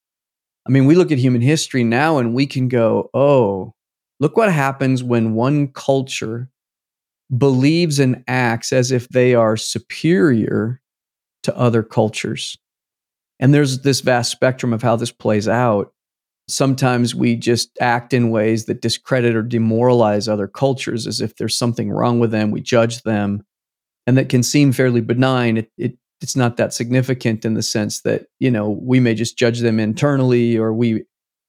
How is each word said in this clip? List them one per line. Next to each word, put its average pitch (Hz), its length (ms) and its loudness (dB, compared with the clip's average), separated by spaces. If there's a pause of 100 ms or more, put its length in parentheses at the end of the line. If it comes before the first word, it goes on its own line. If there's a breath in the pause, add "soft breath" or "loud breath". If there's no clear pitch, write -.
(680)
I - 40 -4
mean, 135 160 4
we 151 100 6
look 160 160 2
at 135 60 0
human 123 240 2
history 135 420 0
now 143 340 2
and 117 160 -2
we 139 120 0
can 131 220 -2
go, 113 440 0
"Oh, 120 600 0 (460)
look 143 160 -2
what 220 140 4
happens 135 540 0
when 113 300 0
one 139 340 0
culture 131 800 -4 (880)
believes 139 600 2
and 131 280 0
acts 123 460 -2
as 127 180 2
if 123 200 -2
they 127 240 4
are 113 240 2
superior 123 1200 0 (640)
to - 140 -2
other 117 260 2
cultures." - 760 -4 (800)
And 131 140 4
there's 135 280 2
this 135 200 0
vast 123 300 0
spectrum 127 420 -2
of 110 100 -2
how 117 140 2
this 117 160 -4
plays 107 360 -2
out. 113 440 0 (560)
Sometimes 127 680 0
we 120 220 0
just 117 340 -2 (100)
act 120 340 -2
in 120 160 2
ways 110 360 0
that 113 160 -6
discredit 120 540 -2
or 110 60 -2
demoralize 113 840 2
other 104 200 -2
cultures 123 580 -4
as 110 140 -6
if 110 160 -6
there's 113 200 -6
something 117 340 -2
wrong 117 300 0
with 117 100 0
them. 107 200 -2
We - 120 -4
judge 117 400 0
them. 104 420 -2 (640)
And 127 120 4
that 135 100 0
can 123 140 2
seem 143 300 2
fairly 120 280 2
benign. 120 560 0
It, 110 220 -6
it, 120 200 -6 (220)
it's - 160 -10
not 120 220 0
that 107 160 -2
significant 123 720 -2
in 110 80 -2
the 110 80 -2
sense 107 400 -6
that, 110 240 -4 (120)
you 131 120 0
know, 107 180 -2
we 127 320 0
may 117 140 2
just 113 240 -6
judge 117 220 0
them 110 200 0
internally 120 800 0
or 110 160 -2
we, 113 300 0 (440)